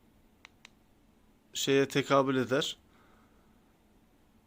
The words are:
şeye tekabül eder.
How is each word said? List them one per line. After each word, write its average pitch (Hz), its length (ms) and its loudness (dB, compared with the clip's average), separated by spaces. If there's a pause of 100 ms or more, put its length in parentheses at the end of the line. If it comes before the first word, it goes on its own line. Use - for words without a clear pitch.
(1500)
şeye 139 340 0
tekabül 135 500 0
eder. 127 400 -2 (1700)